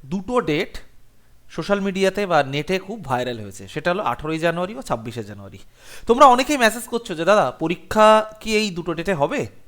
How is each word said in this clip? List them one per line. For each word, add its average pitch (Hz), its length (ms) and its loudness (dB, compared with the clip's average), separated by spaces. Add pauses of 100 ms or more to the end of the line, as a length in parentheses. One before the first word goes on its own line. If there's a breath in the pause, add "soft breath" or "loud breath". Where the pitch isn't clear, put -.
দুটো 202 340 -2
ডেট 165 380 -4 (720)
সোশ্যাল 202 300 -2
মিডিয়াতে 190 460 0
বা 160 160 4
নেটে 147 360 -2
খুব 196 260 -10
ভাইরাল 123 360 -4
হয়েছে, 98 280 -14
সেটা 175 220 -4
হলো 190 120 -2
আঠারোই 156 360 -4
জানুয়ারি 170 360 -2
ও 254 80 -12
ছাব্বিশে 113 420 -6
জানুয়ারি। 101 340 -16 (480 loud breath)
তোমরা 262 200 8
অনেকেই 262 300 4
মেসেজ 233 260 2
করছো 226 320 -6
যে, 160 100 -4
"দাদা, 180 260 4
পরীক্ষা 214 880 2
কি 220 140 -4
এই 214 160 0
দুটো 170 240 -6
ডেটে 170 200 -2
হবে? 165 320 0 (220)